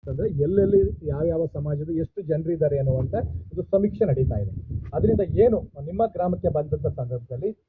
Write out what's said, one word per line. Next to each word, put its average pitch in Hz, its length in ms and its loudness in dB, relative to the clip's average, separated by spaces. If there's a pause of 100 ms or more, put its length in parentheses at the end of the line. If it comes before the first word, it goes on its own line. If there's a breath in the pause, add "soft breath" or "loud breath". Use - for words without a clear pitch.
ಅಂದ್ರೆ 160 200 -2
ಎಲ್ಲೆಲ್ಲಿ 185 800 2
ಯಾವ್ಯಾವ 160 440 0
ಸಮಾಜದ 151 380 -4
ಎಷ್ಟು 165 320 -4
ಜನರಿದ್ದಾರೆ 156 560 0
ಅನ್ನುವಂಥ 135 360 0
ಒಂದು - 480 -6
ಸಮೀಕ್ಷೆ 196 420 2
ನಡೀತಾ 131 340 2
ಇದೆ. 98 120 -2 (440)
ಅದರಿಂದ 202 260 4
ಏನು 196 400 4 (240)
ನಿಮ್ಮ 190 220 0
ಗ್ರಾಮಕ್ಕೆ 180 420 0
ಬಂದಂಥ 147 380 0
ಸಂದರ್ಭದಲ್ಲಿ 127 720 -6 (120)